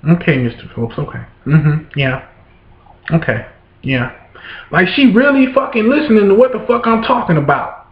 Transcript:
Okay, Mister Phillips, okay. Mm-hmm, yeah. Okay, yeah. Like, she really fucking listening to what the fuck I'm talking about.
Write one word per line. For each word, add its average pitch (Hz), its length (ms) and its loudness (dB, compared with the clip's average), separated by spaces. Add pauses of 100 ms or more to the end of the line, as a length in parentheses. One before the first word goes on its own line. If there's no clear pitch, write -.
Okay, 165 300 2
Mister 123 360 -6
Phillips, 117 240 -8
okay. - 260 -10 (220)
Mm-hmm, 151 540 0
yeah. 131 280 -4 (840)
Okay, 127 340 -2 (380)
yeah. 127 320 -4 (560)
Like, 175 240 0
she 277 120 4
really 254 460 4
fucking 240 360 0
listening 254 380 2
to 196 80 4
what 254 160 4
the 220 160 -8
fuck 233 200 -2
I'm 226 160 0
talking 240 340 0
about. 143 540 -4